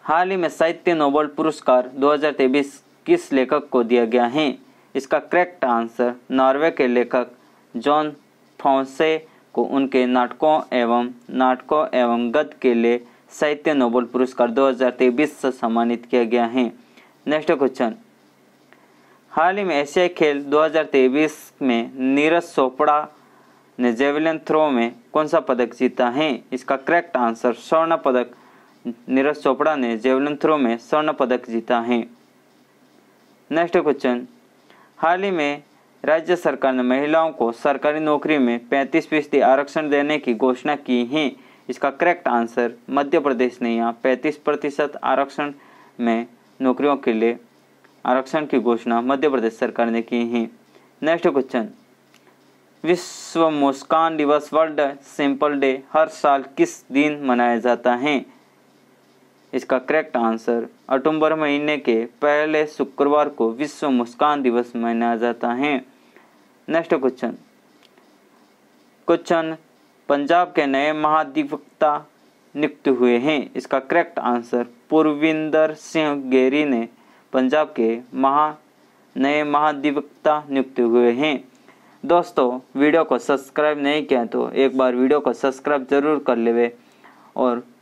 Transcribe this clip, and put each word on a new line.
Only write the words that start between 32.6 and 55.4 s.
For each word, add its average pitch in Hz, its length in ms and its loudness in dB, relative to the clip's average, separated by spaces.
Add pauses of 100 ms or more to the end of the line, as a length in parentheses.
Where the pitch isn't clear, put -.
Next 170 260 0
question, 135 500 0 (720)
हाल 180 240 0
ही 202 80 -2
में 147 320 -4 (420)
राज्य 160 320 2
सरकार 156 360 0
ने 127 100 0
महिलाओं 147 500 2
को 117 200 -2
सरकारी 147 480 0
नौकरी 151 380 0
में 120 300 0
पैंतीस 139 400 0
फीसदी 147 320 0
आरक्षण 143 500 2
देने 143 280 0
की 123 160 -2
घोषणा 127 420 0
की 120 280 -2
है। 139 280 -2 (360)
इसका 139 220 -2
correct 170 380 0
answer, 120 440 0 (180)
मध्य 143 300 0
प्रदेश 127 420 0
ने 117 140 0
यहाँ 117 260 -2
पैंतीस 135 340 0
प्रतिशत 147 680 -4
आरक्षण 139 480 -2 (480)
में 117 260 -2 (340)
नौकरियों 131 360 2
के 127 160 -2
लिए 113 260 0 (680)
आरक्षण 131 400 -2
की 135 120 0
घोषणा 117 420 0
मध्य 131 280 0
प्रदेश 113 240 0
सरकार 117 380 -2
ने 113 120 -2
की 120 260 -4
है। 117 220 -2 (520)
Next 165 260 0
question, 131 400 -2 (1160)
विश्व 165 680 -2
मुस्कान 156 640 0
दिवस, 147 360 0
वर्ल्ड 151 480 0
सिंपल 143 600 -2